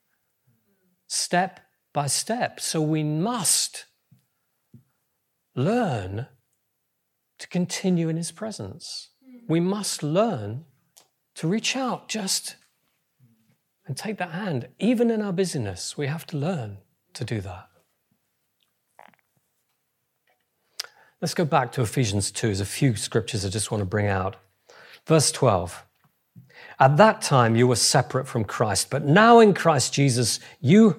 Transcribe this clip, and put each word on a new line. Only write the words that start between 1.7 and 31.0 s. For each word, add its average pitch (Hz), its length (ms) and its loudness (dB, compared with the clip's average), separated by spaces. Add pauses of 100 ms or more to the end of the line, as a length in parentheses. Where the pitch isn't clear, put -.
by 143 120 -2
step. - 540 -4
So - 200 -4
we 156 220 0
must 165 840 -2 (1700)
learn 127 720 -4 (1120)
to - 100 -18
continue 180 600 -2
in 165 80 -2
his 170 140 -6
presence. - 800 -12 (380)
We 165 120 2
must 190 420 -4
learn 151 640 -2 (720)
to 160 120 -4
reach 220 280 -2
out 247 320 -6
just - 480 -6 (1300)
and 135 100 -8
take 202 220 -8
that 180 140 -8
hand. 170 360 -6 (100)
Even 233 320 2
in 214 120 -2
our 202 100 -4
busyness, 151 640 -4
we 147 120 -4
have 160 180 -8
to 160 100 -8
learn 135 420 -6 (360)
to 131 100 -8
do 113 160 -6
that. 92 280 -14 (3500)
Let's 170 140 -6
go 180 100 0
back 139 280 0
to 131 100 -2
Ephesians 104 480 -2
two. - 180 -4
There's 98 120 -2
a 101 60 -4
few 135 300 0
scriptures 101 480 -4
I 98 40 -4
just 104 220 -6
want 107 100 -2
to 95 60 -2
bring 104 200 0
out. 98 300 -2 (720)
Verse 156 240 4
twelve. 95 540 0 (920)
"At 139 200 6
that 214 240 6
time 117 340 4
you 123 100 6
were 123 100 2
separate 131 520 0
from 113 160 -2
Christ, - 460 -2
but 143 140 -4
now 220 340 8
in 214 160 8
Christ 151 400 0
Jesus, 127 460 2 (200)
you 202 380 8